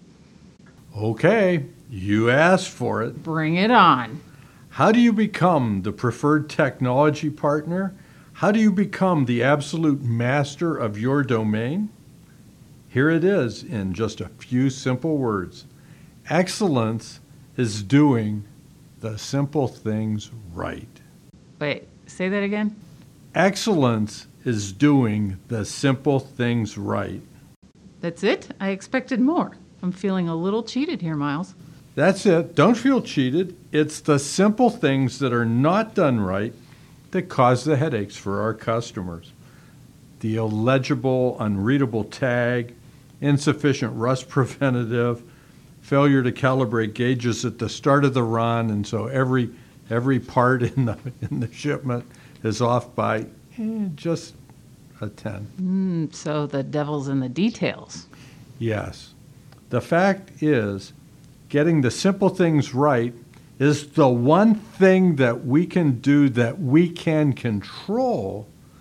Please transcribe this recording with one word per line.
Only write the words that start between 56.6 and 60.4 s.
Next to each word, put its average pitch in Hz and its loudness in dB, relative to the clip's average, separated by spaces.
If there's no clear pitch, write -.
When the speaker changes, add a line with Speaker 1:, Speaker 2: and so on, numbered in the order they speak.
Speaker 2:
devil's 147 -4
in 139 -2
the 127 -4
details. 170 -4
Speaker 1:
Yes. 104 -6
The 120 -2
fact 190 0